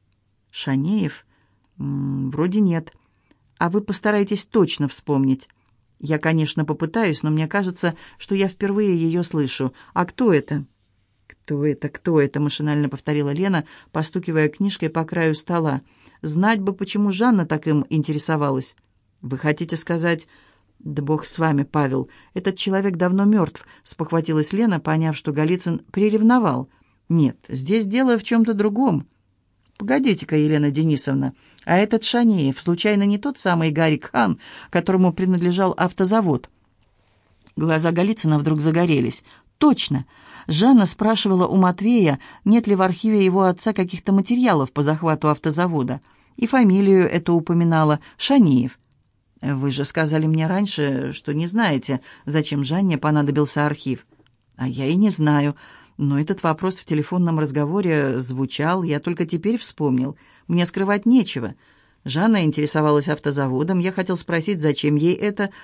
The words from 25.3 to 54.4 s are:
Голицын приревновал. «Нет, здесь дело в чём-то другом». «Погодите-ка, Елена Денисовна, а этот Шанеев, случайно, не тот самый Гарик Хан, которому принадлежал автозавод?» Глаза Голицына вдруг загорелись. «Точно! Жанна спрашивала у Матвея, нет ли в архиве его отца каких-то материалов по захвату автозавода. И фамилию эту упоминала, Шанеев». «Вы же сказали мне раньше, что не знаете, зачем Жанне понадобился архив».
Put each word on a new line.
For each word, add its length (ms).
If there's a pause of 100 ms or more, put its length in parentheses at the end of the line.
Голицын 600
приревновал. 760 (420)
«Нет, 280 (100)
здесь 380
дело 320
в 60
чём-то 320
другом». 520 (720)
«Погодите-ка, 580
Елена 360
Денисовна, 600 (300)
а 140
этот 260
Шанеев, 560
случайно, 440
не 140
тот 200
самый 340
Гарик 400
Хан, 280 (320)
которому 420
принадлежал 640
автозавод?» 720 (1040)
Глаза 360
Голицына 480
вдруг 220
загорелись. 600 (340)
«Точно! 480 (420)
Жанна 380
спрашивала 600
у 80
Матвея, 640 (240)
нет 240
ли 80
в 60
архиве 420
его 200
отца 280
каких-то 400
материалов 600
по 80
захвату 480
автозавода. 720 (340)
И 100
фамилию 640
эту 240
упоминала, 680 (160)
Шанеев». 600 (640)
«Вы 300
же 140
сказали 420
мне 200
раньше, 640
что 200
не 140
знаете, 540 (240)
зачем 380
Жанне 340
понадобился 680
архив». 400 (520)